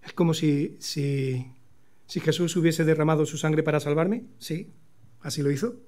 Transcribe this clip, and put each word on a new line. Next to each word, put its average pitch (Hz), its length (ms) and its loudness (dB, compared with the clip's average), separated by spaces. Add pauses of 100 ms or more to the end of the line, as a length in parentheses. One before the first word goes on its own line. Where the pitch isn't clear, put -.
Es - 120 -16
como 170 180 2
si, 156 480 0
si, 135 720 -4 (540)
si - 140 -6
Jesús 160 360 0
hubiese 165 280 2
derramado 156 420 4
su 156 100 -8
sangre 156 260 0
para 151 160 2
salvarme, 160 460 0 (140)
sí, 170 340 -8 (480)
así 151 220 -6
lo 139 80 2
hizo 190 260 -2 (120)